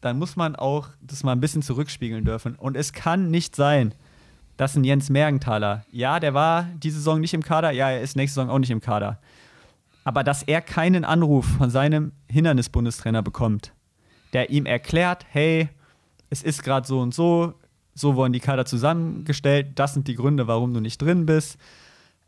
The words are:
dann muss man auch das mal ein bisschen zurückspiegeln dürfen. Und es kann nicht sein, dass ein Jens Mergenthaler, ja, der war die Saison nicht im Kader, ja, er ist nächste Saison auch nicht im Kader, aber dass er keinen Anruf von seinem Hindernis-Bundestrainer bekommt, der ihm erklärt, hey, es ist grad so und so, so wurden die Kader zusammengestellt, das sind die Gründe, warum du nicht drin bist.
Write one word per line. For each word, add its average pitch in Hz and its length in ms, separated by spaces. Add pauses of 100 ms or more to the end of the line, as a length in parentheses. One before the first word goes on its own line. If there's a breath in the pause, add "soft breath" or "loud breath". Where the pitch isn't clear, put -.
dann 123 180
muss 175 160
man 165 220
auch 139 300 (140)
das - 220
mal 135 80
ein 123 80
bisschen 151 220
zurückspiegeln 117 640
dürfen. 113 300
Und 135 200
es 143 160
kann 175 400
nicht 170 240
sein, 143 400 (600 soft breath)
dass 139 180
ein 143 80
Jens 139 260
Mergenthaler, 123 840
ja, 131 280
der 147 140
war 165 420
die 156 160
Saison 156 300
nicht 165 120
im 160 100
Kader, 160 280
ja, 135 180
er 127 120
ist 139 160
nächste 139 240
Saison 127 80
auch 135 100
nicht 127 100
im 113 120
Kader, 104 380 (840 soft breath)
aber 135 220
dass 139 180
er 160 180
keinen 175 440
Anruf 151 400
von 127 240
seinem 147 420 (160)
Hindernis-Bundestrainer 120 960
bekommt, 107 500 (600 soft breath)
der 127 160
ihm 143 160
erklärt, 170 680
hey, 160 380 (600 soft breath)
es 139 140
ist 151 200
grad 131 220
so 131 140
und 123 140
so, 170 400 (420)
so 143 200
wurden 127 180
die 123 60
Kader 131 260
zusammengestellt, 143 1120
das 139 180
sind 143 140
die 131 80
Gründe, 131 320
warum 117 260
du 117 80
nicht 110 200
drin 170 240
bist. 156 320 (720 soft breath)